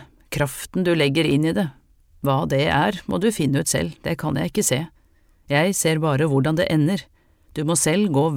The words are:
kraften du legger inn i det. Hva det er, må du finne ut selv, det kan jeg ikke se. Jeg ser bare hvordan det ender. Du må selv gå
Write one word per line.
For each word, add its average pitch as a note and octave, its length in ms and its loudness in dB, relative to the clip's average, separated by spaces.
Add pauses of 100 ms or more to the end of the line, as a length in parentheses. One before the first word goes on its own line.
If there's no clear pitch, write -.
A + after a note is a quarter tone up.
(300)
kraften - 560 -4
du F3 80 2
legger D3+ 320 2
inn D3 240 2
i E3 60 0
det. G3 140 -2 (520)
Hva C3+ 280 0
det C#3 200 0
er, E3+ 300 0 (100)
må F#3+ 80 -2
du G#3 160 0
finne C#3+ 300 0
ut - 80 -4
selv, D#3+ 240 -2 (100)
det E3 160 -4
kan D3+ 160 -4
jeg E3 140 -4
ikke G#3 160 -2
se. C3+ 120 0 (680)
Jeg D#3 280 2
ser D#3+ 260 0
bare D3+ 260 2
hvordan D3 300 2
det F#3 100 0
ender. D#3+ 320 2 (560)
Du D#3 80 -2
må D#3+ 140 0
selv F#3 340 2
gå C#3 240 2